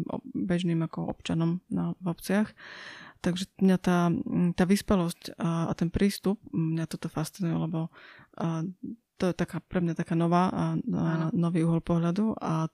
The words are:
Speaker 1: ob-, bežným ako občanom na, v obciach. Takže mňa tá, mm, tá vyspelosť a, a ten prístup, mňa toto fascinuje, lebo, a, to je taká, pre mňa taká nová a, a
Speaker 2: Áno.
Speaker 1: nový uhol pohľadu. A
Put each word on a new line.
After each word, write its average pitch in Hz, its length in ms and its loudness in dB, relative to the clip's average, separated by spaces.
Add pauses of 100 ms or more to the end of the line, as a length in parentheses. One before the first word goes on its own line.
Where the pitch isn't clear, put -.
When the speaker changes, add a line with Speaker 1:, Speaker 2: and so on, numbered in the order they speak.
Speaker 1:
ob-, - 220 -8
bežným 175 560 0
ako 165 260 -6
občanom 170 580 -2
na, 170 300 -4
v 185 120 -10
obciach. 190 420 -2 (680)
Takže 180 260 -2 (140)
mňa 190 200 6
tá, 180 280 2
mm, 175 480 0
tá 185 100 2
vyspelosť 180 720 0
a, 165 320 0
a - 60 0
ten 170 140 0
prístup, 196 600 0
mňa 160 380 0
toto - 200 -8
fascinuje, 165 480 -4
lebo, 165 380 -2 (420)
a, 165 300 -2 (500)
to - 120 -4
je 175 80 2
taká, 170 260 -4
pre - 200 -2
mňa 170 140 2
taká 165 200 -2
nová 170 340 4
a, 170 240 0
a 165 320 -2 (160)
Speaker 2:
Áno. 160 100 0
Speaker 1:
nový 170 300 2
uhol 165 200 4
pohľadu. 170 580 2
A 160 360 -2